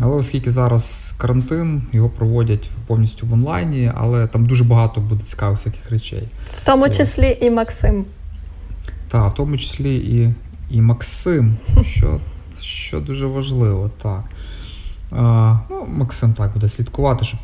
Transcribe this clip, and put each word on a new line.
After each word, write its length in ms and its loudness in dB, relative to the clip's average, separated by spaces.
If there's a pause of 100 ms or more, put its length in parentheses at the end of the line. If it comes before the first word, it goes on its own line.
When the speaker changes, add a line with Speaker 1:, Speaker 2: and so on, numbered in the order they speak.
Speaker 1:
Але 140 2
оскільки 360 0
зараз 680 0
карантин, 640 0 (100)
його 180 4
проводять 600 0 (180)
повністю 400 0
в 60 0
онлайні, 600 0
але 320 2
там 180 2
дуже 180 4
багато 380 4
буде 260 0
цікавих 300 -2
всяких 340 -8
речей. 360 -4 (280)
Speaker 2:
В 60 -14
тому 240 4
Speaker 1:
От. 120 2
Speaker 2:
числі 440 2
і 80 4
Максим. 560 0 (1040)
Speaker 1:
Так, 240 2
в 20 -12
тому 220 -2
числі 380 -4
і, 380 2 (420)
і 60 4
Максим, 760 2 (120)
Speaker 2:
<laughs> 160 8
Speaker 1:
що, 340 2 (420)
що 380 -10
дуже 260 -6
важливо, 640 0 (120)
так. 220 -4 (880)
А, 460 6 (120)
ну, 180 -8
Максим 460 0
так 200 0
буде 160 2
слідкувати, 560 0
щоб 180 -4